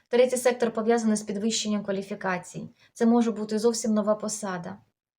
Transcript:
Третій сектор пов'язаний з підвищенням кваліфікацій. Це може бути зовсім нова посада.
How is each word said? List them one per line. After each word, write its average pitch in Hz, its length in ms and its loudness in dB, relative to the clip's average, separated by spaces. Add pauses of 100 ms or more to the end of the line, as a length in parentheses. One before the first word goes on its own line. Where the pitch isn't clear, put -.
Третій 247 280 4
сектор 240 340 0
пов'язаний 220 460 2
з 208 60 -2
підвищенням 208 640 -4
кваліфікацій. 190 840 -6 (220)
Це 233 140 2
може 233 240 6
бути 214 280 -4
зовсім 226 360 2
нова 214 200 2
посада. 196 640 -8 (400)